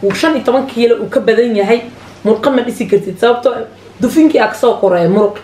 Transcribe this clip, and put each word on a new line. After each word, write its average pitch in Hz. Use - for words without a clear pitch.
uu 196
shan 311
iyo 240
toban 269
kiilo 226
uu 214
ka 269
badan 226
yahay, 214
murqa 220
ma 254
dhisi 233
kartid. 196
Sababtoo 240
ah, -
dufinkii 302
aad 214
ka -
soo 233
koraya 175
muruq. 208